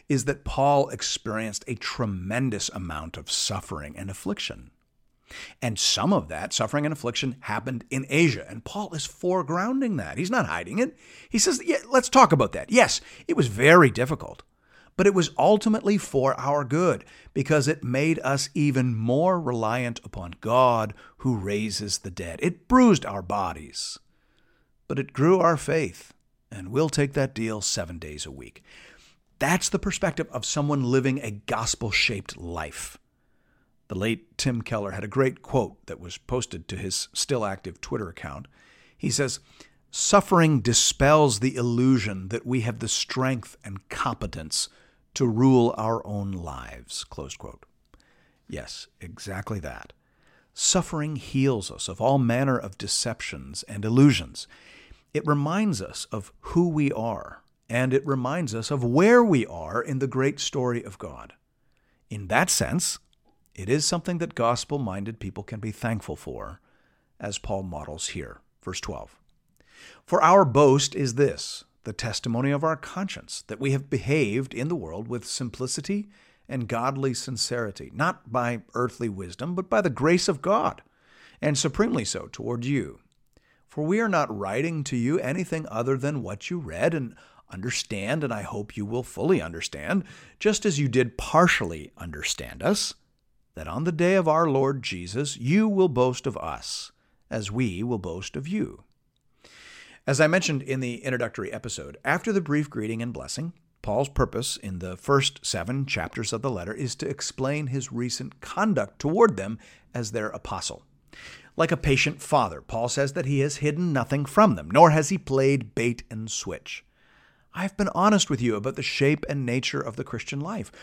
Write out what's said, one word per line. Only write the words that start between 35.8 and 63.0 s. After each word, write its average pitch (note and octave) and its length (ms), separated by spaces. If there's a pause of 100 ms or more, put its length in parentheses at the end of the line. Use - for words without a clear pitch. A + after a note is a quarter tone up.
that C2+ 140
was F2 180
posted A2+ 500
to F#2 80
his F#2 380
still A#2+ 320
active F#2+ 360
Twitter G#2+ 280
account. - 380 (500)
He C#3+ 140
says, C3 280 (520)
"Suffering E3 680
dispels C3+ 800
the C3 160
illusion A#2+ 720
that A#2 180
we B2 140
have A2+ 180
the A#2 80
strength - 760
and G2 260
competence - 800 (440)
to B2+ 140
rule A#2+ 500
our A2 260
own G2+ 280
lives," C2 720
close - 320
quote. - 280 (840)
Yes, - 400 (120)
exactly F#2+ 600
that. C2+ 340 (600)
Suffering D#3 600
heals C3 540
us - 180
of F#2 140
all C3+ 160
manner B2+ 400
of - 220
deceptions D2+ 880
and G#2 180
illusions. A#2 640 (640)
It D3+ 140
reminds D3+ 520
us - 320
of G#2+ 280
who E3+ 300
we D3+ 220
are, - 520 (260)
and B2+ 240
it C#3 100
reminds C3+ 520
us A2+ 160
of C3+ 120
where G3 400
we D3 220
are E2+ 340
in C3+ 200
the C3+ 80
great C#3 320
story B2 440
of G2 140
God. B1+ 360 (760)
In G2 200
that C3+ 200
sense, - 480 (560)